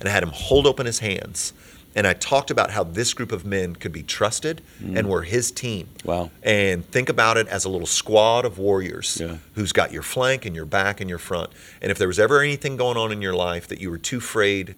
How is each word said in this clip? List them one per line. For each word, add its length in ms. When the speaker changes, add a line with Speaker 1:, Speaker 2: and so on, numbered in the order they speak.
Speaker 1:
and 80
I 40
had 100
him 100
hold 340
open 180
his 140
hands. 540
And 120
I 80
talked 360
about 220
how 120
this 300
group 180
of 120
men 320
could 160
be 100
trusted 600
Speaker 2:
Mm. 160
Speaker 1:
and 100
were 140
his 300
team. 360
Speaker 2:
Wow. 260
Speaker 1:
And 480
think 180
about 280
it 120
as 160
a 40
little 180
squad 580
of 140
warriors 640
Speaker 2:
Yeah. 160
Speaker 1:
who's 180
got 200
your 100
flank 420
and 120
your 100
back 340
and 80
your 100
front. 320
And 100
if 60
there 100
was 100
ever 220
anything 360
going 200
on 160
in 100
your 120
life 340
that 120
you 100
were 80
too 200
afraid 600